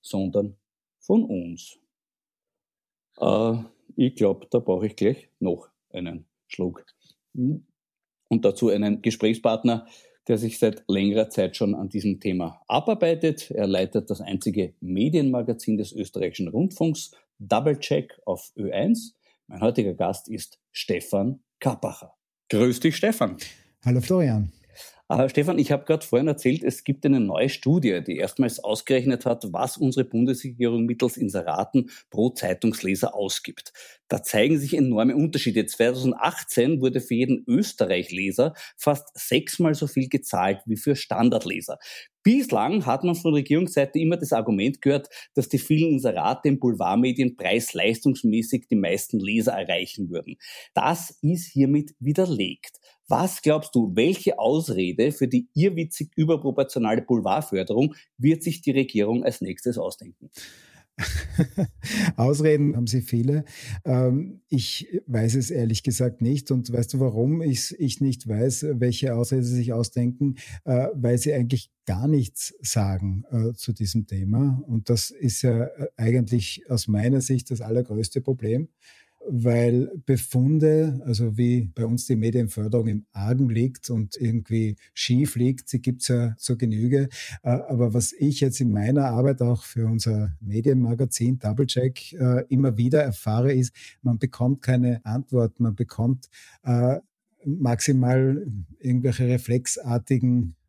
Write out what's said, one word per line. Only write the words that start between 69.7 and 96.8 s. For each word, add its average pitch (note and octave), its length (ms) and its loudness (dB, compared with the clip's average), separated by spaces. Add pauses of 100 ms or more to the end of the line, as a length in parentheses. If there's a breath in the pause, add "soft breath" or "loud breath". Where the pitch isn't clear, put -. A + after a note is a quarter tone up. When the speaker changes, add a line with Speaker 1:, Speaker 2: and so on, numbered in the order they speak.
Speaker 2:
ausdenken? B2 600 0 (280 loud breath)
Äh, C3 300 0
weil A#2+ 240 2
sie D3 160 0
eigentlich B2 380 -2 (140)
gar G2+ 220 -2
nichts C#3+ 540 0
sagen, G2 720 -2
äh, A#2 220 0
zu - 200 -6
diesem G#2 320 -2
Thema. A2+ 640 0
Und A2+ 220 -2
das A#2 220 0
ist C3 300 -2
ja, A#2+ 240 2
äh, C#3+ 220 -8 (100)
eigentlich A#2 720 0
aus A#2+ 180 -2
meiner A#2 340 2
Sicht C3 300 -2
das A2+ 100 -4
allergrößte A2 600 -2
Problem. B2+ 480 -2 (580 soft breath)
Weil A#2+ 640 2 (160)
Befunde, D3+ 1000 2
also A2 320 0
wie A#2+ 380 2
bei A2+ 100 -2
uns A#2+ 220 -2
die B2+ 80 2
Medienförderung A2 720 0
im G#2 240 -2
Argen B2 380 0
liegt B2 420 -2
und A2+ 260 -4
irgendwie A2+ 600 -2 (180 soft breath)
schief C3 400 2
liegt, B2+ 340 0
sie B2 100 -2
gibt's B2 280 -4
ja A#2+ 320 0
zur A#2+ 180 -2
Genüge. B2 500 2 (360 loud breath)
Äh, B2+ 80 -2
aber A#2+ 420 0
was A#2 200 0
ich C#3+ 260 0
jetzt B2+ 200 0
in B2 120 2
meiner A#2+ 380 2
Arbeit B2+ 340 2
auch A#2+ 180 2
für - 240 -4
unser G#2+ 540 0
Medienmagazin A#2+ 1000 0
Doublecheck, B2+ 760 -2
äh, B2+ 360 0
immer C3 280 2
wieder B2+ 260 4
erfahre, A#2+ 500 0
ist, B2+ 220 0 (260 loud breath)
man A#2+ 160 0
bekommt B2+ 460 -2
keine B2 420 0
Antwort, A#2+ 540 -2
man A2+ 160 0
bekommt, A#2+ 520 -2 (360 loud breath)
äh, B2 340 2 (480)